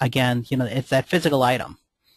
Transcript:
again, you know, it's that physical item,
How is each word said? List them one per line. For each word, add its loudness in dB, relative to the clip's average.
again, 0
you -2
know, 0
it's -6
that 0
physical 2
item, -2